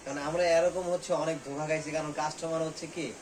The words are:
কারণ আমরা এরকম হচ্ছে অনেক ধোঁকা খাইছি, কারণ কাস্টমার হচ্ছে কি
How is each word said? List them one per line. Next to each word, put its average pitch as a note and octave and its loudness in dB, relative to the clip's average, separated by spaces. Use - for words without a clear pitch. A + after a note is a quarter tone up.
কারণ C#3 -6
আমরা F3 4
এরকম F3 4
হচ্ছে F3+ -2
অনেক D#3+ 0
ধোঁকা C#3+ -4
খাইছি, D3+ 0
কারণ D3+ -2
কাস্টমার D#3+ -2
হচ্ছে D#3 -8
কি E3 -4